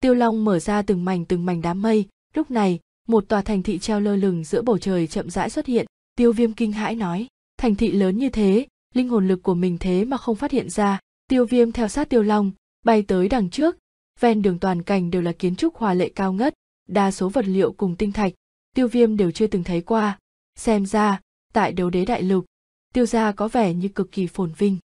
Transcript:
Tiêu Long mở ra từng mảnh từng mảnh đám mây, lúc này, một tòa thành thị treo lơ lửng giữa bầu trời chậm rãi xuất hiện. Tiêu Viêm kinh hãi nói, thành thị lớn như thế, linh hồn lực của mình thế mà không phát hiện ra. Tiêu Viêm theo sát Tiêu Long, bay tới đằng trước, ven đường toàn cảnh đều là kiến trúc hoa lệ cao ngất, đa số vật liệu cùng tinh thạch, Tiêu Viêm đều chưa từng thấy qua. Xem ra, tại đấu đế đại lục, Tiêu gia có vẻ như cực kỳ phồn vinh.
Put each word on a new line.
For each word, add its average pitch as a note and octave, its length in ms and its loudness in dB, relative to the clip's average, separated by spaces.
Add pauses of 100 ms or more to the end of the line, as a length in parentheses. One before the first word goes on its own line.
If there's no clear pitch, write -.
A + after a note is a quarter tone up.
Tiêu B3+ 140 6
Long A3+ 300 2
mở G3+ 140 2
ra G#3 240 -2
từng F#3+ 220 0
mảnh F3+ 200 -2
từng F3 220 -2
mảnh E3+ 160 -2
đám F3 200 -4
mây, G#3+ 260 2 (260)
lúc D#4 160 -2
này, G3 300 0 (280)
một A3 200 2
tòa G3+ 140 0
thành G3 200 -2
thị F3+ 160 -4
treo G#3 220 -2
lơ G#3 160 0
lửng F#3 280 -2
giữa - 180 -2
bầu A3+ 160 0
trời F3+ 280 -2
chậm F3 240 -8
rãi F#3 200 -4
xuất D4+ 160 -6
hiện. A#3 200 -2 (300)
Tiêu A#3+ 160 4
Viêm A3+ 200 0
kinh G#3+ 200 -2
hãi G#3+ 220 -4
nói, G3+ 320 -4 (320)
thành A3+ 160 0
thị G3+ 180 0
lớn F#3+ 260 2
như C4+ 100 0
thế, G#3+ 380 2 (280)
linh B3 140 0
hồn G#3 200 0
lực F#3 140 0
của F#3+ 120 0
mình F3 260 0
thế F#3 240 0
mà C4 120 -4
không A3+ 200 -2
phát C#4+ 140 -4
hiện A#3+ 200 -2
ra. G3+ 280 0 (300)
Tiêu B3+ 160 4
Viêm A#3 280 2
theo A3 160 -2
sát C#4+ 200 -4
Tiêu A#3 140 4
Long, G#3 280 2 (340)
bay A3 180 4
tới F#3 260 0
đằng F#3+ 220 0
trước, D#4+ 260 0 (440)
ven A3+ 220 2
đường F#3 160 0
toàn F3+ 240 -2
cảnh F3+ 280 -2
đều F3+ 120 0
là E3+ 100 -2
kiến F3+ 240 -2
trúc E4 200 -2
hoa G3+ 180 0
lệ F3+ 140 2
cao F#3+ 240 -2
ngất, A#3+ 220 0 (340)
đa G3 220 2
số F#3+ 180 -2
vật G3+ 200 0
liệu F#3+ 240 2
cùng F3+ 240 -2
tinh G3+ 160 -2
thạch, G3+ 200 -2 (420)
Tiêu B3+ 140 2
Viêm A3+ 280 4
đều F#3+ 140 2
chưa G#3+ 160 0
từng G3+ 180 -2
thấy F3 160 -2
qua. G#3+ 380 -2 (400)
Xem G#3 280 0
ra, G#3 340 0 (320)
tại G3 200 0
đấu F3+ 180 -2
đế F3+ 140 0
đại A#3 180 -2
lục, F#3 220 0 (500)
Tiêu B3 120 2
gia A3 260 0
có G#3 160 -4
vẻ G#3+ 260 0
như F3+ 140 -4
cực G3 240 -6
kỳ F#3+ 140 -4
phồn E3+ 320 -6
vinh. G3+ 280 2